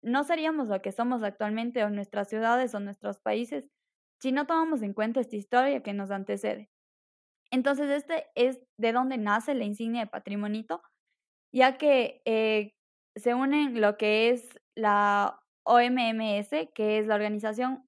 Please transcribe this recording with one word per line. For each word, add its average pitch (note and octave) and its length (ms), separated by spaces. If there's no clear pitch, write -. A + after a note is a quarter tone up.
No B3 200
seríamos D#4 440
lo F#3+ 140
que G3 100
somos A#3 320
actualmente A3 600
o G#3 60
nuestras G3+ 400
ciudades A3+ 460
o G#3 40
nuestros G3+ 400
países A#3+ 460
si C4 100
no C4+ 140
tomamos D#4+ 360
en G3+ 120
cuenta A3 260
esta A3+ 160
historia B3 460
que G3+ 120
nos G3 180
antecede. G3+ 580
Entonces, C#4 380
este D4 360
es B3+ 260
de A3+ 140
donde B3+ 260
nace A3 380
la A#3 100
insignia A3+ 360
de G#3 100
Patrimonito, G#3 720
ya C4 240
que, C4+ 480
eh, A3 460
se A#3+ 180
unen C4+ 480
lo G#3 160
que G#3+ 320
es A#3+ 300
la G3+ 640
O A#3+ 140
M B3 300
M A3 300
S, D4 340
que G#3+ 240
es G#3+ 100
la G#3+ 80
Organización G#3+ 720